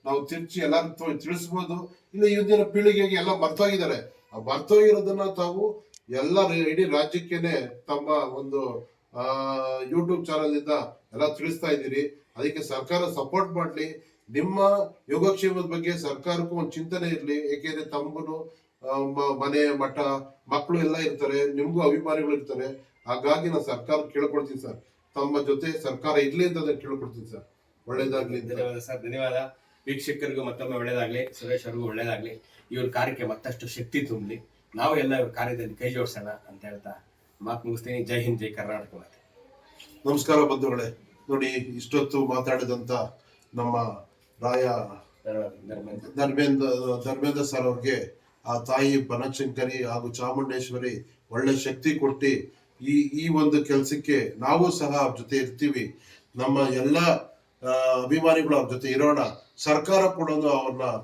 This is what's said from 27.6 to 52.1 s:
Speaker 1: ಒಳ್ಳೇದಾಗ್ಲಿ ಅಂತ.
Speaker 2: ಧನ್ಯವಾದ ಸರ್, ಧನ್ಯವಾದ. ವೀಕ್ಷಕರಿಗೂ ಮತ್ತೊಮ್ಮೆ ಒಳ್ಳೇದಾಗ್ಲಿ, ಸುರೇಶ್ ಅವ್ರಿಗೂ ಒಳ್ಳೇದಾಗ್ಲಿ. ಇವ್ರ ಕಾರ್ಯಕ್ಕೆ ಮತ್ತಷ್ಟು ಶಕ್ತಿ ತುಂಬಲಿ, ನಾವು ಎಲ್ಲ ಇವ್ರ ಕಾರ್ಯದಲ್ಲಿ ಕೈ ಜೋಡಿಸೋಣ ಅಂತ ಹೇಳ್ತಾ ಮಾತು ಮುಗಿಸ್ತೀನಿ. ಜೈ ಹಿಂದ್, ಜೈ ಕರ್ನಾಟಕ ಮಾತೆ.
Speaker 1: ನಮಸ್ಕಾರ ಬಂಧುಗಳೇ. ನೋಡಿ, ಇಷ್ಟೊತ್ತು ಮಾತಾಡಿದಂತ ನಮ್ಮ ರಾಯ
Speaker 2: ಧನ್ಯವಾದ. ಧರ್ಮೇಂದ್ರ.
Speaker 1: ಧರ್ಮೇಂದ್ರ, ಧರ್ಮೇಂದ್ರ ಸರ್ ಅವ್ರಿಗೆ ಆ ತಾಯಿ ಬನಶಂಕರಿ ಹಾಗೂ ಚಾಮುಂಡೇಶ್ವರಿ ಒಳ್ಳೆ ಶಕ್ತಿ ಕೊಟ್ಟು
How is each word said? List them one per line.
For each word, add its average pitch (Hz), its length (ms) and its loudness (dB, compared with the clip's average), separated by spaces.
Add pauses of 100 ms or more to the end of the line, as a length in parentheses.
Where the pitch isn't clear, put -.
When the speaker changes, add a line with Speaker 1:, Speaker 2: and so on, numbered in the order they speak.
Speaker 1:
ಒಳ್ಳೇದಾಗ್ಲಿ 131 540 -2
ಅಂತ. 110 100 -10
Speaker 2:
ಧನ್ಯವಾದ 120 280 -4
ಸರ್, - 220 -10
ಧನ್ಯವಾದ. 127 540 -4 (320)
ವೀಕ್ಷಕರಿಗೂ 135 560 -4
ಮತ್ತೊಮ್ಮೆ 123 340 -6
ಒಳ್ಳೇದಾಗ್ಲಿ, 123 600 -2
ಸುರೇಶ್ 123 280 -4
ಅವ್ರಿಗೂ 117 200 -6
ಒಳ್ಳೇದಾಗ್ಲಿ. 110 540 -6 (300)
ಇವ್ರ 127 180 -2
ಕಾರ್ಯಕ್ಕೆ 127 360 -2
ಮತ್ತಷ್ಟು 117 420 -8
ಶಕ್ತಿ 120 340 -4
ತುಂಬಲಿ, 107 480 -8 (260)
ನಾವು 143 220 2
ಎಲ್ಲ 135 220 2
ಇವ್ರ 117 120 0
ಕಾರ್ಯದಲ್ಲಿ 117 440 -4
ಕೈ 127 140 -4
ಜೋಡಿಸೋಣ 117 380 -4
ಅಂತ 104 380 -14
ಹೇಳ್ತಾ 101 400 -14 (360)
ಮಾತು 117 260 -6
ಮುಗಿಸ್ತೀನಿ. 117 360 -4
ಜೈ 120 180 0
ಹಿಂದ್, 117 180 0
ಜೈ 107 100 -6
ಕರ್ನಾಟಕ 104 460 -8
ಮಾತೆ. - 360 -20 (760)
Speaker 1:
ನಮಸ್ಕಾರ 147 380 6
ಬಂಧುಗಳೇ. 131 560 0 (300)
ನೋಡಿ, 135 180 0
ಇಷ್ಟೊತ್ತು 127 800 0
ಮಾತಾಡಿದಂತ 123 680 -2 (640)
ನಮ್ಮ 120 220 0 (640)
ರಾಯ 127 220 2
Speaker 2:
ಧನ್ಯವಾದ. 107 1080 -6
ಧರ್ಮೇಂದ್ರ. 104 380 -12 (100)
Speaker 1:
ಧರ್ಮೇಂದ್ರ, 139 500 4 (380)
ಧರ್ಮೇಂದ್ರ 139 380 0
ಸರ್ 131 180 -2
ಅವ್ರಿಗೆ 123 640 -2 (220)
ಆ 117 180 -2
ತಾಯಿ 131 440 4
ಬನಶಂಕರಿ 127 760 -2
ಹಾಗೂ 120 280 -4
ಚಾಮುಂಡೇಶ್ವರಿ 127 1080 -4 (120)
ಒಳ್ಳೆ 135 260 2
ಶಕ್ತಿ 139 420 0
ಕೊಟ್ಟು 135 640 0 (180)